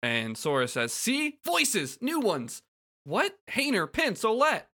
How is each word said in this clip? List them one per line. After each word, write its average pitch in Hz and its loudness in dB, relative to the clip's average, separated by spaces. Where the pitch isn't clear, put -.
And 113 -2
Sora 135 2
says, 120 -2
See? 294 -2
Voices! 269 0
New 311 -2
ones! 156 -2
What? 220 -2
Hayner, 240 0
Pence, 285 -2
Olette. 240 2